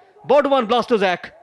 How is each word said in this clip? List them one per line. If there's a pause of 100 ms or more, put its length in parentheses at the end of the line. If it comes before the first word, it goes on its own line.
(300)
বর্ধমান
ব্লাস্টার্স (120)
এক। (200)